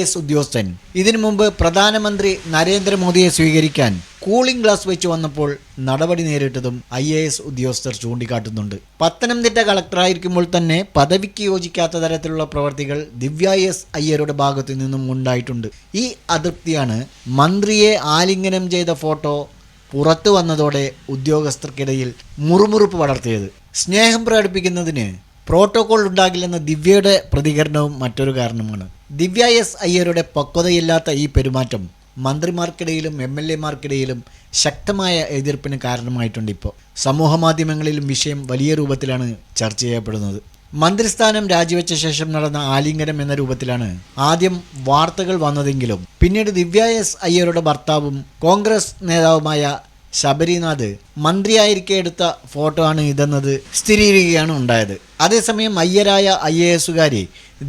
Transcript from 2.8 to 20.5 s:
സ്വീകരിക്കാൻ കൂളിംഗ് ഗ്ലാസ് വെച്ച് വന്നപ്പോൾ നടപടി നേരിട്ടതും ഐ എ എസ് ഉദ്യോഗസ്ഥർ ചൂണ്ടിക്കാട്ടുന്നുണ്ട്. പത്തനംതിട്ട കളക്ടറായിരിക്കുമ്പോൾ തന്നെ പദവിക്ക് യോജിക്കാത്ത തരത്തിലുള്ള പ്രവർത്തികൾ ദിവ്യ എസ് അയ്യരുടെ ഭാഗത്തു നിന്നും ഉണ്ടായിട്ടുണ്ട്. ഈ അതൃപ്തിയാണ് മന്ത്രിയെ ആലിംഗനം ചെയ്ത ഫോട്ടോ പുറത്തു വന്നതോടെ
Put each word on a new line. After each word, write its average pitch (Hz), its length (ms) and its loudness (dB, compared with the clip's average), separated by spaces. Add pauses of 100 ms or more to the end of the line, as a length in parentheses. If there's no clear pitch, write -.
സ്വീകരിക്കാൻ 156 560 2 (320)
കൂളിംഗ് 247 400 2
ഗ്ലാസ് 202 260 2
വെച്ച് 180 220 -2
വന്നപ്പോൾ 151 360 -2 (380)
നടപടി 160 420 0
നേരിട്ടതും 131 480 -2 (240)
ഐ - 20 0 (140)
എ 156 120 2
എസ് - 200 -6
ഉദ്യോഗസ്ഥർ 127 540 -4
ചൂണ്ടിക്കാട്ടുന്നുണ്ട്. 110 760 -6 (240)
പത്തനംതിട്ട 233 580 0 (100)
കളക്ടറായിരിക്കുമ്പോൾ 180 840 0
തന്നെ 165 240 2 (180)
പദവിക്ക് 190 540 2
യോജിക്കാത്ത 175 540 -2
തരത്തിലുള്ള 160 480 -2
പ്രവർത്തികൾ 143 460 -4 (260)
ദിവ്യ 156 260 0 (220)
എസ് - 120 -8 (140)
അയ്യരുടെ 147 440 0
ഭാഗത്തു 139 380 -2
നിന്നും 135 240 -4 (120)
ഉണ്ടായിട്ടുണ്ട്. 123 520 -4 (340)
ഈ - 20 -2 (320)
അതൃപ്തിയാണ് 156 600 -2 (420)
മന്ത്രിയെ 208 520 4 (240)
ആലിംഗനം 185 480 0 (100)
ചെയ്ത 175 180 0 (120)
ഫോട്ടോ 151 320 -2 (560)
പുറത്തു 160 460 2
വന്നതോടെ 151 480 0 (300)